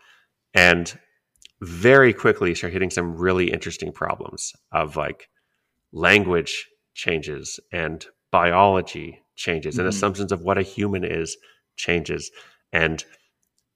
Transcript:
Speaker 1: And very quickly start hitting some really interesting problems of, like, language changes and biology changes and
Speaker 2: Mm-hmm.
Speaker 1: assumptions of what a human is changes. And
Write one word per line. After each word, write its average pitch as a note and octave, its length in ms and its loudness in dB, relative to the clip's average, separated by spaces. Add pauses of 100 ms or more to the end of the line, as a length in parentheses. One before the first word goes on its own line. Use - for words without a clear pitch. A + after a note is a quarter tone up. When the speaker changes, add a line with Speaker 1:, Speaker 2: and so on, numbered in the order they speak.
(540)
Speaker 1:
And F2 440 4 (640)
very A2 520 6
quickly G2+ 400 0
start E2+ 180 -8
hitting F#2 200 -2
some F2 260 -4
really F#2 340 0
interesting - 400 -8
problems - 600 -8 (180)
of, D#2 240 -2
like, D2+ 320 -6 (640)
language F2+ 760 2 (260)
changes D2+ 680 -6 (120)
and D#2+ 340 -6 (260)
biology F2 880 2 (160)
changes E2+ 440 -4
and F2+ 80 0
Speaker 2:
Mm-hmm. - 100 0
Speaker 1:
assumptions G2 340 -2
of F2+ 120 -4
what F#2+ 160 0
a - 20 0
human F#2+ 420 -4
is E2 320 -4 (400)
changes. D#2+ 540 -4 (420)
And D#2+ 320 0 (720)